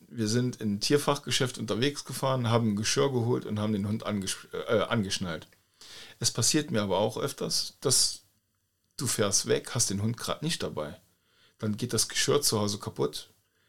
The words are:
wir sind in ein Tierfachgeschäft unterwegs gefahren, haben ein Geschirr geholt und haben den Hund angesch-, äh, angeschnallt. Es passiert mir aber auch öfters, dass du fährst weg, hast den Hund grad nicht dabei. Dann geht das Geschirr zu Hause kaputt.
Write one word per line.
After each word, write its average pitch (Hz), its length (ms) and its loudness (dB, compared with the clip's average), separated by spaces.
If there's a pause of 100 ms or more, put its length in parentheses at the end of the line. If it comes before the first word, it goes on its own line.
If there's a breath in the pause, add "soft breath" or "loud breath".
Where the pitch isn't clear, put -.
wir 113 220 -2
sind 120 280 0
in 104 180 -2
ein 101 60 -4
Tierfachgeschäft 143 800 2
unterwegs 117 460 0
gefahren, 131 440 0
haben 117 220 4
ein 101 60 0
Geschirr 139 340 2
geholt 123 340 2
und 104 140 -4
haben 107 140 0
den 101 160 0
Hund 110 180 -2
angesch-, 98 460 -4
äh, 87 300 0
angeschnallt. 95 680 -2 (680 loud breath)
Es - 120 0
passiert 147 400 2
mir 104 120 2
aber 95 160 0
auch 113 180 0
öfters, - 640 -4
dass - 420 2 (760)
du - 100 -4
fährst 101 400 2
weg, - 280 0
hast 120 160 0
den 101 120 -2
Hund 117 140 -2
grad - 260 -6
nicht 160 200 -2
dabei. 76 380 -6 (580 soft breath)
Dann 107 180 -2
geht 123 160 -4
das 110 160 2
Geschirr 143 340 2
zu 107 180 2
Hause 101 180 -2
kaputt. - 520 -4 (380)